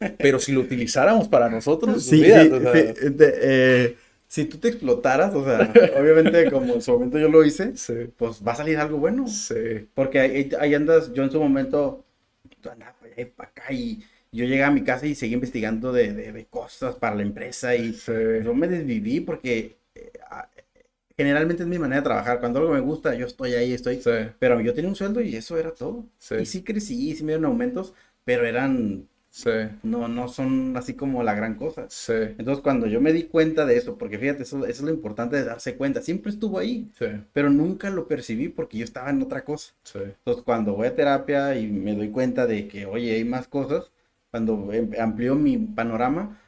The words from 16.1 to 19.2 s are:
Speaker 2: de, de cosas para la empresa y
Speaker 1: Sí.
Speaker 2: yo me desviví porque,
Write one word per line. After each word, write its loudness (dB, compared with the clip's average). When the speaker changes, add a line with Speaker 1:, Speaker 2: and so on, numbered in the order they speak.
Speaker 2:
de, -10
de -16
cosas -10
para -2
la -2
empresa -4
y -4
Speaker 1:
Sí. -10
Speaker 2:
yo -2
me 0
desviví -2
porque, -6